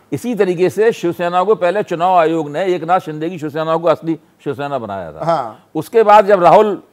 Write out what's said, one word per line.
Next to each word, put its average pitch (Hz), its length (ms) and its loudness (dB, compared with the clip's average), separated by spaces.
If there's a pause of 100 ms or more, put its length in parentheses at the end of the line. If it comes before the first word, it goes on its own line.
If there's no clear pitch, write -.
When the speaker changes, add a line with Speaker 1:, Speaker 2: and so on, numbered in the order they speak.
(120)
Speaker 1:
इसी 233 220 -6
तरीके 185 360 0
से 220 220 0
शिवसेना 175 500 -2
को 208 120 2
पहले 180 280 -2
चुनाव 180 320 -2
आयोग 160 360 2
ने 180 240 -2
एकनाथ 175 260 0
शिंदे 160 300 -8
की 185 80 -10
शिवसेना 156 380 -4
को 170 120 -2
असली 160 300 -2 (260)
शिवसेना 143 340 -6
बनाया 98 340 -10
था। 78 120 -14
Speaker 2:
हाँ। 143 500 -4
Speaker 1:
उसके 185 280 0
बाद 208 240 6
जब 196 160 2
राहुल, 185 400 4 (100)